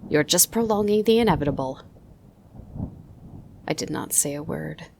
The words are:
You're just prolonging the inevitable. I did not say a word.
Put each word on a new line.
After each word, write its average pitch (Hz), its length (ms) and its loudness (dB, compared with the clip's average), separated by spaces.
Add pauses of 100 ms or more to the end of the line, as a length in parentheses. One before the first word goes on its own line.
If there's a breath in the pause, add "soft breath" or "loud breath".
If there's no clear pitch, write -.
You're 151 160 2
just 175 280 2
prolonging 214 500 2
the 226 160 6
inevitable. 147 640 2 (1900)
I - 60 -4
did - 180 -6
not 135 220 -6
say - 220 0
a 147 80 -8
word. 156 440 -8 (140)